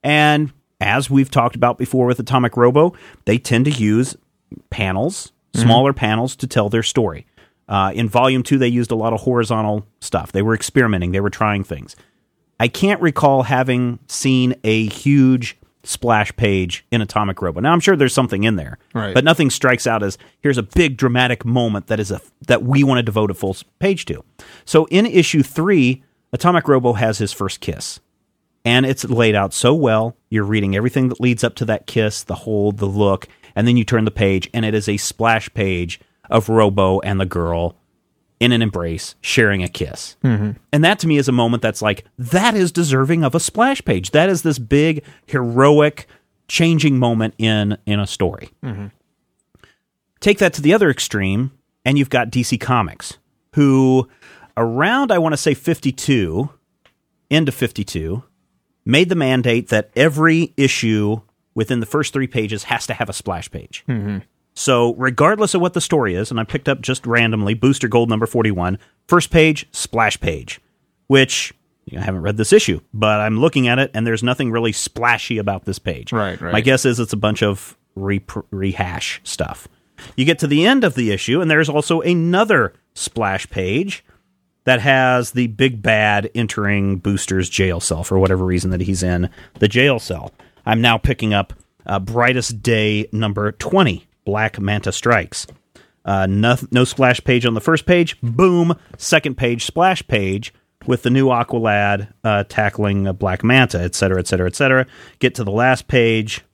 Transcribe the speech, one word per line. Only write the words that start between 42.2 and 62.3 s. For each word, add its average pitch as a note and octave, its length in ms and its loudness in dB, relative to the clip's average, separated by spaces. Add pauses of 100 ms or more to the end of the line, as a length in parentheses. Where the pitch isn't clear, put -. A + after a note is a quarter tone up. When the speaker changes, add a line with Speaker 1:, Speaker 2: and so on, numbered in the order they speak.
Speaker 1:
is F#3 160 2
deserving D#3 520 0
of C3 120 0
a E3 40 2
splash B3+ 440 -2
page. F#2 280 -2
That E3+ 180 4
is F3+ 140 -2
this D3+ 160 0
big, D3 440 0 (220)
heroic, C#3 840 2 (400)
changing D#3+ 520 2
moment A2+ 400 0
in, G#2+ 380 0 (100)
in G#2 120 0
a G2 80 -2
story. - 420 -4 (140)
Speaker 2:
Mm-hmm. G2+ 240 -12 (1300)
Speaker 1:
Take G3+ 180 2
that F#3 160 2
to - 80 -10
the D3 120 4
other G#3 160 4
extreme, G#2+ 600 -2 (320)
and C3+ 140 2
you've C3+ 120 2
got A#2+ 200 0
D B2 140 -2
C A#2 140 -2
Comics, - 600 -4 (380)
who C3 520 4 (480)
around, E3+ 560 0
I F#3 60 4
wanna D#3+ 200 0
say D3+ 160 0
fifty-two, B2+ 960 -2 (800)
end D3+ 180 2
of C3 80 -4
fifty-two, G2+ 680 -6 (600)
made D3+ 240 2
the F#3+ 60 -2
mandate B2+ 540 0
that G#2+ 260 0
every D#3+ 640 2
issue A2 640 0 (320)
within A#2 260 -2
the A2 60 -6
first - 280 -4
three C3+ 140 -4
pages G#2+ 360 -4